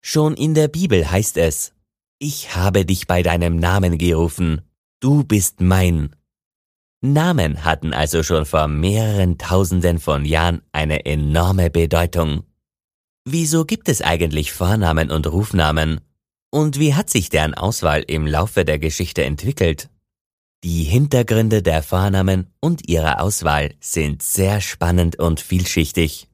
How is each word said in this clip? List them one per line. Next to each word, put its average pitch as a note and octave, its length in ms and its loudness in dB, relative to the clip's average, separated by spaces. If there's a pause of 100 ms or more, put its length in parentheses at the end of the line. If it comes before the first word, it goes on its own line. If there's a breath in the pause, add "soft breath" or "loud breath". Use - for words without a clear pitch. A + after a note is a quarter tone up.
Schon D#3 340 0
in D#3 200 0
der D3+ 140 4
Bibel B2 420 0
heißt G2 260 0
es, E2 380 -2 (440)
"Ich - 380 -8
habe F#2 300 2
dich F#2 200 -2
bei F2+ 160 2
deinem E2+ 340 0
Namen F2 420 2
gerufen, E2 640 0 (380)
du C#3+ 240 2
bist - 360 0
mein." F2+ 560 2 (880)
Namen B2+ 640 0
hatten D#2 260 -2
also D2+ 300 0
schon D#2 240 0
vor D2+ 200 0
mehreren F#2+ 720 0
Tausenden F2+ 600 0
von D2 260 -2
Jahren D#2+ 380 0 (100)
eine D2+ 320 -2
enorme D#2+ 640 0
Bedeutung. E2 760 0 (840)
Wieso D#3+ 400 0
gibt - 240 -4
es B2 100 0
eigentlich D#2 520 0
Vornamen F2 580 0
und D#2 160 -2
Rufnamen? D#2+ 720 0 (480)
Und D3 300 0
wie D3 160 4
hat F#3+ 160 0
sich F#2 180 0
deren D#2 240 0
Auswahl E2+ 520 -2
im D#2 220 -2
Laufe D#2+ 380 0
der D2+ 140 0
Geschichte D#2 440 -4
entwickelt? D#2+ 680 -2 (720)
Die E2 200 -2
Hintergründe A2+ 760 2
der D#2+ 220 0
Vornamen F#2+ 640 0 (140)
und E3 280 -2
ihrer D#2+ 320 0
Auswahl D2+ 600 -2
sind D2 420 -4
sehr G2 380 0
spannend E2+ 580 0
und E2 220 0
vielschichtig. F2 920 -2